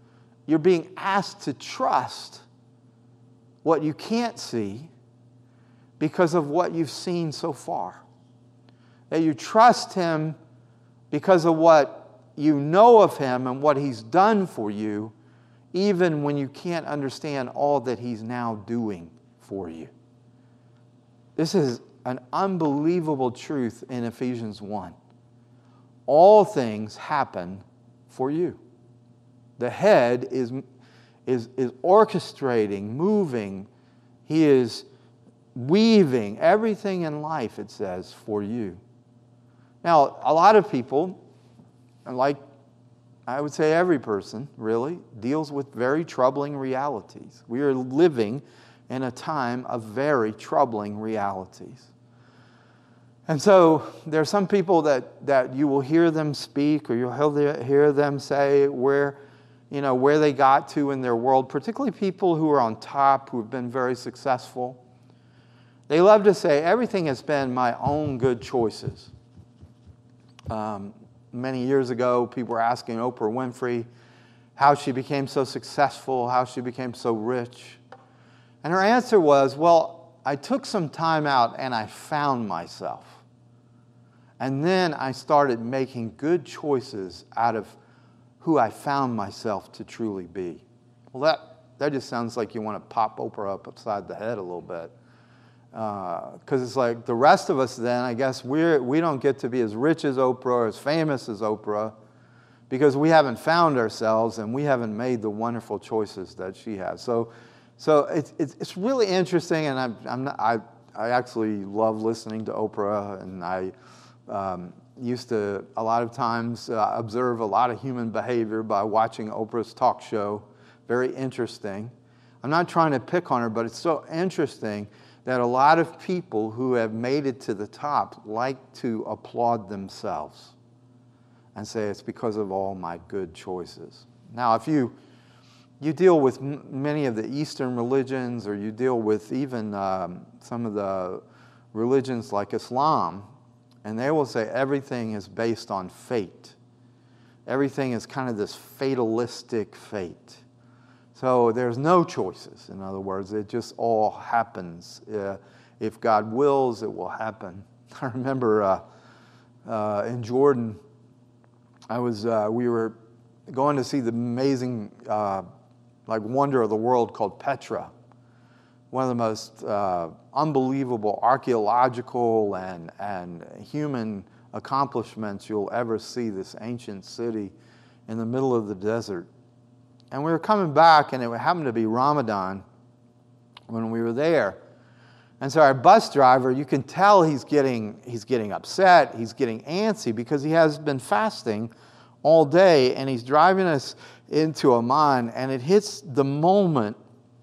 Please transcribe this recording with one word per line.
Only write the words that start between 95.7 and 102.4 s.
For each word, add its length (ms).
Uh, 720
'cause 160
it's 140
like 300
the 100
rest 340
of 100
us 180
then, 260
I 100
guess 300
we're, 380
we 180
don't 220
get 180
to 80
be 140
as 140
rich 280
as 140
Oprah 280
or 220
as 100
famous 520
as 120
Oprah 520